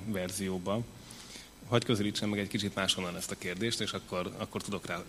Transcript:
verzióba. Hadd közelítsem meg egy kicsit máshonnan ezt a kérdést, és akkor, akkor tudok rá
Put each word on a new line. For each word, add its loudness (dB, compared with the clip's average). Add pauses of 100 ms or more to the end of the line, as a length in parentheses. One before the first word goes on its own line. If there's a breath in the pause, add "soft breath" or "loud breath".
verzióba. 0 (840 loud breath)
Hadd 6
közelítsem 4
meg 4
egy 2
kicsit 0
máshonnan 2
ezt -4
a -4
kérdést, 0
és 0
akkor, -2
akkor -2
tudok -4
rá -2